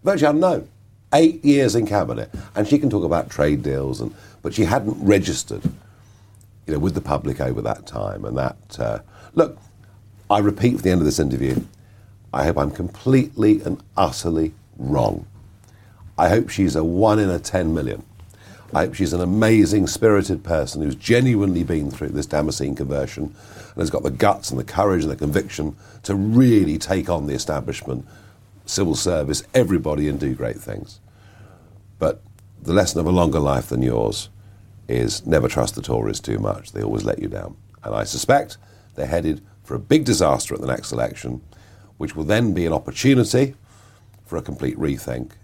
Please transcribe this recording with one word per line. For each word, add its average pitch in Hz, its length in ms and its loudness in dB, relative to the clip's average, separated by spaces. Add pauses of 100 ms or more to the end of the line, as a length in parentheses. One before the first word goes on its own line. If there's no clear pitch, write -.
Virtually 156 280 4
unknown. 160 380 2 (440)
Eight 160 320 6
years 139 300 6
in 113 120 2
cabinet, 65 440 -2 (240)
and 104 140 0
she 143 100 4
can 139 100 2
talk 98 160 0
about 80 260 0
trade 73 320 2
deals, 67 380 -4
and, - 140 -8 (280)
but 69 120 -6
she 107 100 2
hadn't 104 400 0
registered, 98 600 2 (1000)
you 78 80 -4
know, 71 40 -2
with 73 160 0
the - 60 -2
public 69 400 -4
over 64 220 -2
that - 240 -6
time. 50 380 -8
And 58 140 -6
that, - 400 -8
uh, 57 200 -4 (360)
look, - 240 2 (720)
I 101 80 4
repeat 104 380 2
for - 60 -6
the 92 80 2
end 92 100 4
of 78 40 2
this 69 140 2
interview, 65 440 0 (720)
I 69 120 0
hope 82 120 0
I'm 71 140 0
completely 107 920 0
and - 200 -6 (140)
utterly 80 580 0 (240)
wrong. 64 480 -2 (920)
I 82 120 4
hope 110 200 2
she's 85 280 0
a 80 80 0
one 104 340 2
in 101 100 2
a 87 120 -2
ten 82 340 -2
million. 64 300 -4 (680)
I 80 120 2
hope - 100 -6
she's 85 180 -2
an 87 80 0
amazing, 104 680 4
spirited 98 560 2
person 78 360 -2
who's 73 140 -2
genuinely 101 680 2
been 76 260 -2
through 69 200 -8
this 73 160 -4
Damascene 71 500 -2
conversion 69 480 -6
and - 520 -16
has 85 140 -2
got - 140 -4
the 69 80 0
guts 98 380 0
and 65 100 -4
the - 40 -6
courage 95 380 0
and 76 80 -2
the 69 60 -6
conviction 73 580 -4 (300)
to 98 100 -2
really 107 640 4
take 95 320 -2
on 76 160 -2
the 69 80 -2
establishment, 65 720 -6 (600)
civil 87 280 0
service, 76 480 -2 (120)
everybody, 78 540 2
and 69 120 -2
do 67 160 -2
great 58 220 -6
things. - 420 -12 (1000)
But - 240 -2 (400)
the 80 100 -4
lesson 90 280 2
of 78 60 0
a 85 40 2
longer 85 300 4
life 69 280 0
than 62 140 -2
yours 55 460 -2 (580)
is 58 400 -2
never 76 220 2
trust 60 260 -2
the - 80 -10
Tories 55 380 -4
too 53 180 -4
much. 50 320 -6
They 50 120 -6
always 53 220 -4
let 52 140 -2
you 52 80 -6
down. 50 300 -10 (260)
And 53 120 -8
I 55 100 -2
suspect - 520 0 (380)
they're 69 120 -6
headed 78 340 -2 (240)
for - 100 -8
a 60 60 -4
big 151 240 2
disaster 73 500 2
at - 60 -8
the 65 60 -6
next - 260 -4
election, 60 480 -6 (560)
which 78 180 -6
will 80 100 -6
then 104 300 2
be 87 120 0
an 80 60 0
opportunity 131 840 2 (720)
for 85 100 -8
a 78 60 -6
complete 67 360 -6
rethink. 67 540 -6 (120)